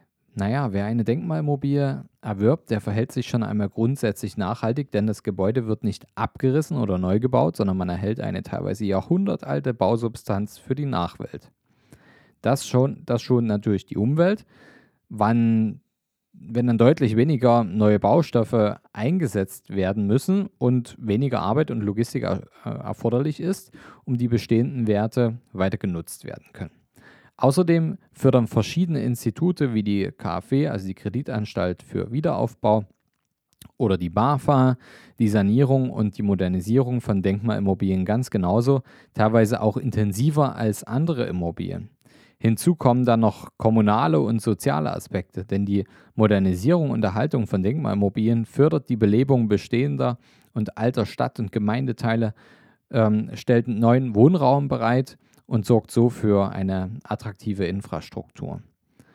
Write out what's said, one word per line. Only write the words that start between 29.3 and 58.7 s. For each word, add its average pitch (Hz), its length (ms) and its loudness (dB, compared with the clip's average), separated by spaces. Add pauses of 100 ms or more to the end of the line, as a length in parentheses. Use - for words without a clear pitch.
wie 110 100 0
die 101 320 -2
K 87 220 -6
F - 140 -10
W, 139 160 0
also 104 200 -6
die 95 60 -6
Kreditanstalt 104 880 -6
für - 280 -6
Wiederaufbau, 117 760 0 (920)
oder 98 200 2
die 85 120 -4
bafa, 127 680 2 (420)
die 117 80 2
Sanierung 127 600 2
und 104 280 -4
die - 40 -6
Modernisierung 101 800 0
von 98 200 -2
Denkmalimmobilien 98 840 0
ganz 110 240 -2
genauso, 117 540 2 (320)
teilweise 110 460 4
auch 107 160 0
intensiver 127 760 0
als 107 300 -2
andere 135 400 -2
Immobilien. 90 640 -6 (480)
Hinzu 113 380 2
kommen 123 300 4
dann 117 160 4
noch - 360 0
kommunale 113 640 4
und 117 220 0
soziale 139 520 -2
Aspekte, 92 520 -8
denn 98 200 -2
die 98 200 -2 (300)
Modernisierung 104 760 2
und 117 120 -2
Erhaltung 110 440 -2
von 95 160 -2
Denkmalimmobilien 110 800 0
fördert 147 420 2
die 123 100 -2
Belebung 117 500 4
bestehender 123 720 -2 (340)
und 107 240 -6
alter 117 280 0
Stadt- - 340 -4
und 104 120 -6
Gemeindeteile, 113 800 -2 (580)
ähm, 107 420 2
stellt 117 340 0
neuen 117 480 2
Wohnraum 143 520 4
bereit 127 500 -2 (300)
und 110 180 -2
sorgt 113 260 2
so 120 180 4
für 101 420 0
eine 95 400 -4 (120)
attraktive 101 640 -6
Infrastruktur. - 960 -8 (540)